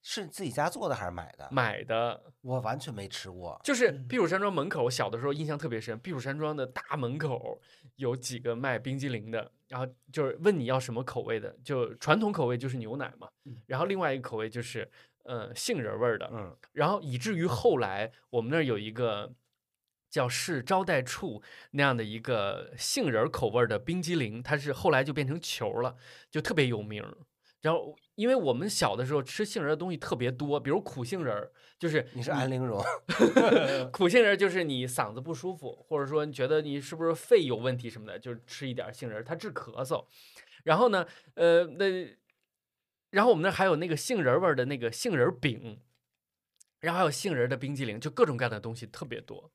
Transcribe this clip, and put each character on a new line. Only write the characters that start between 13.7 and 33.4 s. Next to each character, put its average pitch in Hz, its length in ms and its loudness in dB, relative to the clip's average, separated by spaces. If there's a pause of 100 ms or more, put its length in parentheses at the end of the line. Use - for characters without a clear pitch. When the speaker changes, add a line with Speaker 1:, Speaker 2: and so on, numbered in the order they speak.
Speaker 2:
后 170 80 0
另 196 100 -2
外 160 160 0
一 135 40 -2
个 127 120 -10
口 113 80 -6
味 110 100 -4
就 120 140 -6
是， 110 260 -8 (360)
呃， 117 320 -8
杏 190 260 -2
仁 104 180 -4
味 123 60 2
儿 110 140 2
的。 - 120 -6
Speaker 1:
嗯。 101 240 -10 (180)
Speaker 2:
然 143 140 2
后 196 140 0
以 135 160 -4
至 196 180 -2
于 170 120 0
后 147 320 4
来 104 320 -2 (180)
我 120 120 0
们 113 100 -4
那 160 60 2
儿 165 60 2
有 123 140 0
一 107 140 -6
个 113 420 -2 (800)
叫 127 180 0
市 135 320 -2
招 190 220 2
待 170 180 2
处 123 400 -6 (300)
那 139 100 0
样 139 160 4
的 113 60 0
一 107 160 -6
个 101 580 -2
杏 226 320 0
仁 113 140 4
儿 143 40 2
口 120 220 0
味 110 100 2
儿 120 80 6
的 107 120 2
冰 170 200 -2
激 170 140 -2
凌， 120 300 -2
它 139 120 -2
是 143 160 -4
后 160 200 2
来 131 120 6
就 147 80 -2
变 147 140 0
成 151 160 -2
球 107 300 -4
儿 113 100 -2
了， 123 140 -2 (340)
就 151 100 -4
特 - 140 -2
别 147 140 4
有 110 160 -2
名 104 180 -8
儿。 104 160 -12 (440)
然 156 120 2
后 151 220 -2 (180)
因 214 140 0
为 262 80 6
我 160 180 4
们 156 160 0
小 127 260 2
的 123 80 -2
时 131 80 -2
候 143 120 2
吃 - 200 -4
杏 - 160 -4
仁 147 120 0
儿 156 40 4
的 - 0 -
东 170 140 -4
西 170 80 -4
特 - 180 -4
别 123 160 0
多， 143 280 -2
比 127 100 -4
如 165 100 4
苦 - 240 -8
杏 175 200 -4
仁 120 120 -2
儿， - 160 -6 (280)
就 170 100 0
是 151 240 2
Speaker 1:
你 127 80 -8
是 123 80 -4
安 135 180 0
陵 131 160 0
容。 113 160 0 (580)
Speaker 2:
<laughs> 139 540 4